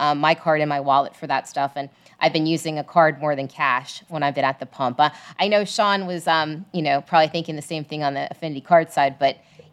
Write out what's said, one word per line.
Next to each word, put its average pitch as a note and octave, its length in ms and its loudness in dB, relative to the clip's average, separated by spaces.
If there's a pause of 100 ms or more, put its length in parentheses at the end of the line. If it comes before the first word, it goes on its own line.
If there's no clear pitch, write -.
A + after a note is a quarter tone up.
um, D3 160 2
my D#3 160 4
card D#3 280 0
in D3+ 80 0
my C#3+ 100 -2
wallet C#3 360 2
for C#3+ 120 -12
that C3+ 200 -2
stuff. C#3 280 -4
And C#3 140 -8 (300)
I've - 140 2
been D#3+ 140 0
using D#3 320 -2
a C#3+ 40 -4
card D#3 360 4
more D3+ 160 -2
than C3+ 120 -6
cash C3 600 -2
when D#3 160 -6
I've C#3+ 100 0
been C#3 120 0
at C3+ 140 -2
the C3 60 -12
pump. B2 340 -4
Uh, D3+ 120 4 (260)
I F#3+ 100 0
know G#3 160 2
Sean G3+ 440 0
was, F3 200 -6
um, D#3+ 460 0
you F3+ 80 -2
know, C#3+ 200 0
probably D#3+ 260 4
thinking D#3+ 280 -6
the D3 60 -10
same D#3 240 -8
thing D3+ 180 -8
on C#3 120 -2
the C#3 160 -6
Affinity D3 300 -10
card E3 300 4
side, C#3 280 0
but, C#3 180 0 (360)